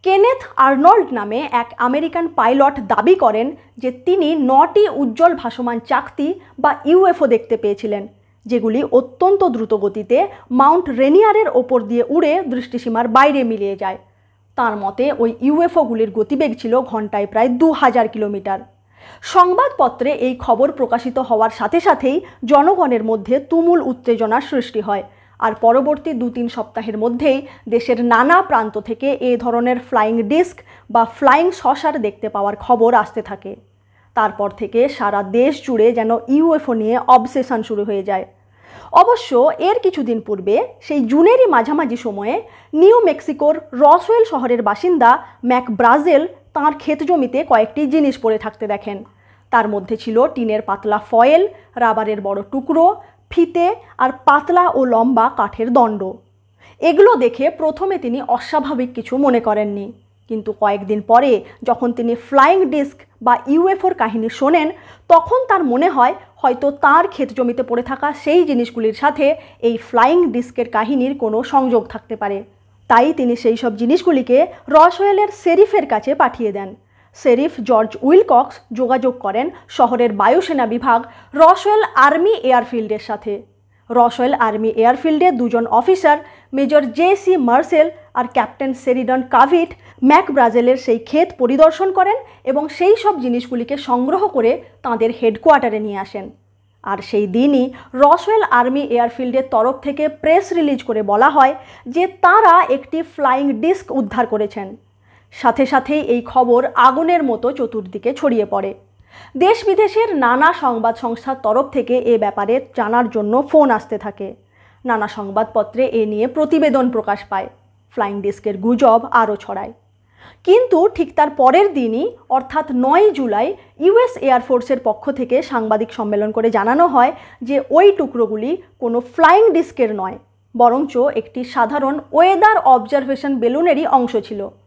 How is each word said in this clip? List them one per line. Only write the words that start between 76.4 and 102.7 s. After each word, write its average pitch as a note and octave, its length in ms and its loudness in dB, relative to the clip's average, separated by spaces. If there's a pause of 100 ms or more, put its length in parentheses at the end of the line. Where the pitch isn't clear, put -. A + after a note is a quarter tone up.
দেন। G3 140 -12 (460)
শেরিফ C4+ 360 0 (160)
জর্জ A3 220 2 (160)
উইলকক্স D4 480 4 (240)
যোগাযোগ B3+ 340 0 (120)
করেন A3 220 -4 (300)
শহরের A#3+ 420 2
বায়ুসেনা C4+ 460 2
বিভাগ A#3 340 -2 (340)
রসওয়েল F#4+ 500 4 (220)
আর্মি E4 280 2 (140)
এয়ারফিল্ডের A#3+ 600 -2
সাথে। G#3 260 -8 (560)
রসওয়েল A#3+ 440 0 (140)
আর্মি A3 220 -4 (120)
এয়ারফিল্ডে D4 500 2
দুজন A#3 340 -2 (140)
অফিসার, E4 380 2 (360)
মেজর C#4 300 2 (140)
জে F4 180 2
সি F#4+ 180 -2 (140)
মার্সেল D4+ 400 2 (260)
আর B3 200 -2
ক্যাপ্টেন C4 400 -4
শেরিডন B3+ 480 -2 (120)
কাভিট D#4 380 2 (300)
ম্যাক D4+ 300 4
ব্রাজেলের B3 540 2
সেই A3+ 140 0 (100)
ক্ষেত E4+ 200 0 (120)
পরিদর্শন D#4+ 500 2
করেন G4 260 0 (280)
এবং C#4 240 -2
সেই G4 340 2
সব G#4 100 0 (100)
জিনিসগুলিকে A#3+ 520 -4 (120)
সংগ্রহ C4 400 0
করে A#3+ 240 0 (300)
তাঁদের A3+ 280 -2 (100)
হেডকোয়ার্টারে A3+ 600 2
নিয়ে G3+ 260 -8
আসেন। G3 200 -12 (580)
আর G3 140 -6 (120)
সেই G#3 180 -2
দিনই B3+ 380 2 (380)
রসওয়েল F4+ 400 2 (160)
আর্মি B3+ 240 -2 (120)
এয়ারফিল্ডের B3 580 -2
তরফ B3 220 0 (100)
থেকে C#4+ 180 -6 (180)
প্রেস E4+ 240 2 (120)
রিলিজ C#4+ 260 -2
করে G#3+ 200 -4
বলা G#3+ 260 2
হয় C4 240 4 (340)
যে D#4 160 -2 (180)
তাঁরা F#4 340 6 (200)